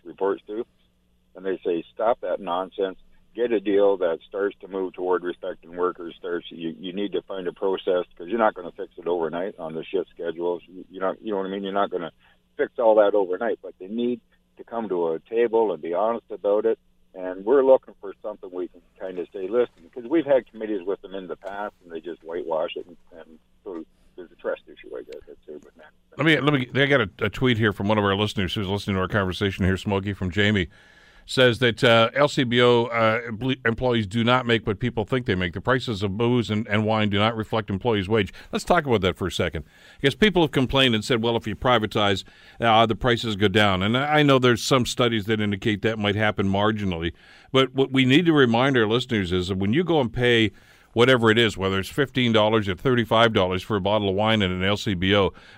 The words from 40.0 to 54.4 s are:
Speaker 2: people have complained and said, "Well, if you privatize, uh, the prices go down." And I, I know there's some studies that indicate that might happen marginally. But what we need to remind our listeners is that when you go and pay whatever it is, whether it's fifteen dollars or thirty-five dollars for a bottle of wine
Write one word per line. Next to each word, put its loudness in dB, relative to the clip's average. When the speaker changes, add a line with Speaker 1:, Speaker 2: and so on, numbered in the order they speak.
Speaker 2:
people 2
have 0
complained 2
and 0
said, 0
"Well, 2
if -4
you -6
privatize, 2
uh, 6
the 0
prices -2
go 2
down." 4
And 0
I, 2
I 6
know 6
there's 4
some 2
studies 0
that 0
indicate -2
that -2
might 0
happen 0
marginally. 0
But 2
what 0
we 4
need 4
to 6
remind 4
our 4
listeners 0
is -2
that -4
when 0
you 2
go 0
and -2
pay 2
whatever 6
it 6
is, 2
whether -2
it's -4
fifteen -2
dollars 2
or 0
thirty-five 2
dollars 0
for -4
a -2
bottle 0
of 0
wine 2